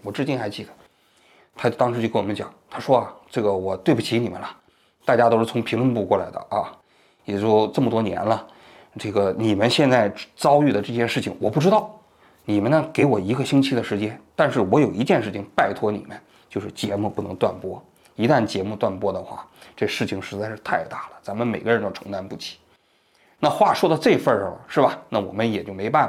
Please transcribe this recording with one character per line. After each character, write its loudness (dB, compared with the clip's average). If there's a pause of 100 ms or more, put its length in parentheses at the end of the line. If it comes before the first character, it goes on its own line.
我 -8
至 -4
今 -2
还 -6
记 -10
得。 -16 (840)
他 0
当 0
时 -2
就 2
跟 0
我 -4
们 -4
讲， -10 (180)
他 -12
说 4
啊 -4 (160)
，“这 -2
个 2
我 -2
对 2
不 2
起 -2
你 0
们 -10
了， -10 (560)
大 4
家 6
都 6
是 2
从 -2
评 -2
论 2
部 -2
过 2
来 -6
的 -12 (100)
啊， -4 (520)
也 -4
就 4
这 -2
么 2
多 2
年 -4
了， -2 (520)
这 -6
个 2
你 2
们 2
现 4
在 4 (240)
遭 4
遇 4
的 0
这 -8
件 0
事 -2
情 -6
我 0
不 0
知 4
道， 2 (540)
你 0
们 0
呢 2
给 2
我 4
一 -2
个 -2
星 4
期 0
的 0
时 -4
间， -6 (140)
但 2
是 0
我 4
有 4
一 -2
件 2
事 -6
情 -8 (100)
拜 0
托 -2
你 -6
们， -16 (300)
就 -6
是 -8
节 -6
目 -4
不 -6
能 -8
断 0
播。 -12 (340)
一 0
旦 4
节 -4
目 -6
断 -2
播 -2
的 -8
话， -16 (280)
这 -2
事 -4
情 -6
实 -10
在 -6
是 -10
太 -2
大 -14
了， -20
咱 -10
们 -2
每 -2
个 0
人 2
都 -4
承 -12
担 -8
不 -12
起。” -16 (800)
那 2
话 4
说 2
到 4
这 4
份 2
儿 2
上 -4
了， -12
是 0
吧？ 2 (100)
那 -2
我 -6
们 -2
也 -4
就 -12
没 -6
办 2